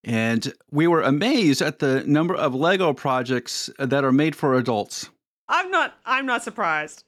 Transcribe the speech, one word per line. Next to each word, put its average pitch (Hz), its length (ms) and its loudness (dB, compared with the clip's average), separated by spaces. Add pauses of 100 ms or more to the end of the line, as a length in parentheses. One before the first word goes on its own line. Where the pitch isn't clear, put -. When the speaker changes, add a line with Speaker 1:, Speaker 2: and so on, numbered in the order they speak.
Speaker 1:
And 113 480 -2 (180)
we 151 160 2
were 170 160 4
amazed 147 580 2
at 147 200 -2
the 135 260 0
number 165 300 2
of 131 180 -2
Lego 170 380 2
projects 127 760 -4 (120)
that 135 240 0
are 131 80 2
made 147 240 2
for 139 180 0
adults. 120 560 -2 (380)
Speaker 2:
I'm 370 240 -2
not, 320 220 0 (120)
I'm 262 180 -2
not 240 200 -2
surprised. 160 640 -4